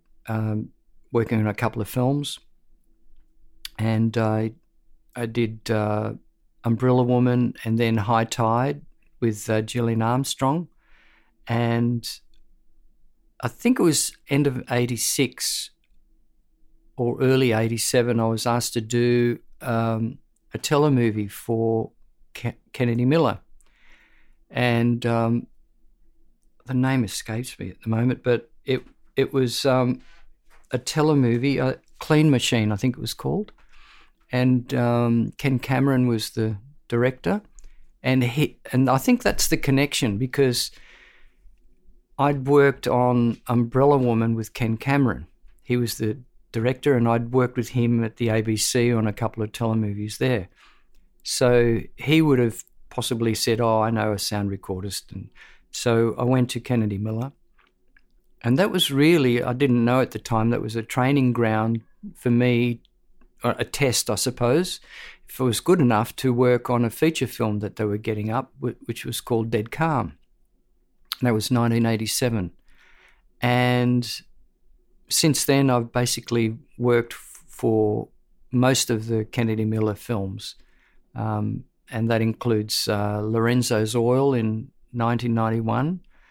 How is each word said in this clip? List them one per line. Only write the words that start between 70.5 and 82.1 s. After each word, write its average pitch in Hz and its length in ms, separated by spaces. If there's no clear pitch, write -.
And 127 60
that 117 80
was 107 160
nineteen 117 340
eighty-seven. 110 680
And 123 800
since - 340
then, 139 260
I've 117 200
basically 117 680
worked 120 380
f-, - 340
for 110 600
most 127 380
of 110 160
the 110 180
Kennedy 110 400
Miller 110 300
films. 101 600
Um, 110 500
and 113 200